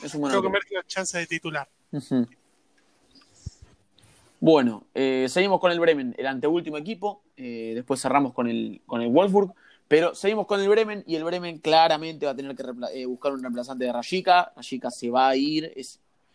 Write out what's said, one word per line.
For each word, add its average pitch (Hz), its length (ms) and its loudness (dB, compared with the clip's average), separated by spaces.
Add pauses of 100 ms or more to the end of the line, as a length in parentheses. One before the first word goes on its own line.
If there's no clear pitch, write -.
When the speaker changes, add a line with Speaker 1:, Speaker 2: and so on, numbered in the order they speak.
Speaker 1:
Es 147 100 -12
un 151 80 -6
buen 143 100 -2
Speaker 2:
Creo 196 120 2
que 190 40 -2
Speaker 1:
arquero. 190 40 -2
Speaker 2:
merece 202 240 -2
una 180 120 -6
chance 180 300 -6
de 165 80 -4
titular. 160 420 -6 (240)
Speaker 1:
Ujú. 127 360 -2 (2000)
Bueno, 135 440 4 (100)
eh, 131 360 0
seguimos 185 300 2
con 180 120 4
el 170 80 0
Bremen, 147 380 2
el 131 100 -4
anteúltimo 151 500 -2
equipo. 196 460 -8 (140)
Eh, 117 360 -10
después 123 280 -4
cerramos 135 320 0
con 120 140 -2
el, 113 380 -6
con 120 160 -4
el 117 80 -2
Wolfsburg. 190 440 4 (340)
Pero 160 280 4
seguimos 208 320 -2
con 202 140 0
el 196 80 2
Bremen 214 380 2
y 165 80 -2
el 160 80 -4
Bremen 170 360 -6
claramente 160 640 2
va 139 60 0
a 123 40 -8
tener 139 200 -8
que 131 80 -12
repla-, 123 280 -8
eh, 127 140 -8
buscar 127 260 -4
un 135 100 -8
reemplazante 123 440 -6
de 120 80 0
Rashica. 180 600 2
Rashica 123 360 -8
se - 180 -6
va 131 200 4
a 135 60 2
ir, 156 400 -2
es - 240 -16 (360)